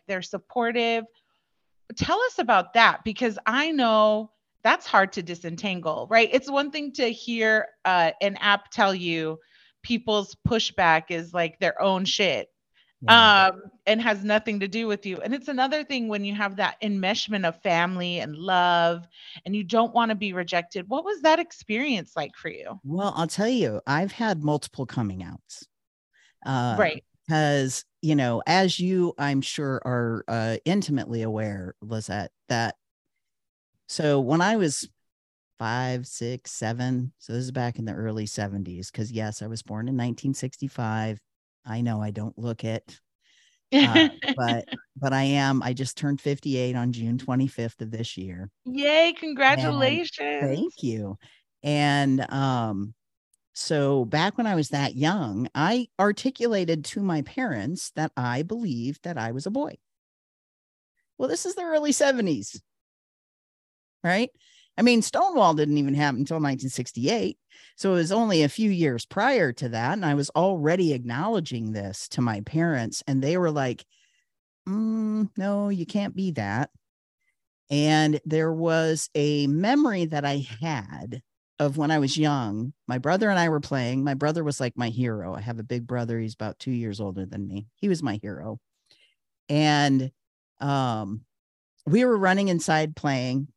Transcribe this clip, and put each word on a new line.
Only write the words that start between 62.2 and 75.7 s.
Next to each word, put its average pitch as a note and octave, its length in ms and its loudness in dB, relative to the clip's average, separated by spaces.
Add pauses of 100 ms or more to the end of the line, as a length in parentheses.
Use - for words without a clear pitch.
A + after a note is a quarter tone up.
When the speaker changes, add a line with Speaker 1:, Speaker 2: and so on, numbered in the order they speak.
Speaker 2:
right? F#3+ 260 2 (480)
I - 60 2
mean, A#3 180 6
Stonewall B3+ 520 4
didn't D3 240 2
even C#3 160 2
happen C#3+ 280 2
until D#3+ 180 -2
nineteen C3+ 300 -2
sixty-eight. D#3+ 680 -2 (380)
So G3 160 0
it F#3 40 4
was E3+ 160 2
only G3+ 320 4
a C#3+ 60 4
few G#3+ 220 0
years D3+ 340 0
prior G#3 480 2
to B2+ 160 -6
that. A#2 240 -2
And G3+ 120 -2
I D3 100 2
was C#3+ 160 0
already E3+ 640 2
acknowledging B2+ 800 -2
this G2+ 360 -6
to - 120 -4
my A2 200 -2
parents. C#3 640 -2
And C3+ 140 0
they D3+ 160 2
were F3 140 2
like, C3 340 -2 (800)
"Mm, G#3+ 720 0
no, G3+ 320 0
you F3+ 160 -2